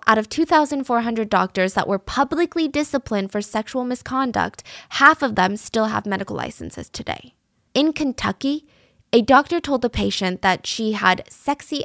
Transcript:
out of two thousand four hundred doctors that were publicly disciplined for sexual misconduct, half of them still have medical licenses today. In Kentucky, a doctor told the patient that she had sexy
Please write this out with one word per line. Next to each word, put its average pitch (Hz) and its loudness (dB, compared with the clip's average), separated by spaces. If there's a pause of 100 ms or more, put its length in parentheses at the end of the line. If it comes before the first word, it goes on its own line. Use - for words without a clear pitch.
out 220 6
of 214 -2
two - 0
thousand 294 2
four 233 0
hundred 226 -2
doctors 190 2
that - 0
were 196 0
publicly 320 0
disciplined 254 -2
for 208 -2
sexual 233 -4
misconduct, 247 -4 (260)
half 294 6
of 233 -2
them 190 2
still 220 -2
have 214 -4
medical 196 -4
licenses - -10
today. - -10 (400)
In 302 2
Kentucky, 269 -4 (480)
a 240 8
doctor 277 4
told 269 -2
the 240 2
patient 196 -2
that 185 2
she 220 -2
had 185 2
sexy - -6